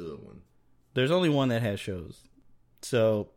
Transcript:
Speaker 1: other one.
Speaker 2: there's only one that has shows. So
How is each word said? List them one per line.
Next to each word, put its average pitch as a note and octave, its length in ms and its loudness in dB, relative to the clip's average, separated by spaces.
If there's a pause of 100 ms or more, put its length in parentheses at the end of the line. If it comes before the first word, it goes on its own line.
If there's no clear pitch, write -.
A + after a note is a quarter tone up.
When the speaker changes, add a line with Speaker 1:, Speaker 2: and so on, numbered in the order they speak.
Speaker 1:
other D#2 120 -10
one. - 260 -20 (500)
Speaker 2:
there's B2+ 180 2
only F3 200 4
one C#3 180 2
that A2+ 140 0
has G2+ 180 -2
shows. - 480 -10 (540)
So A2 540 2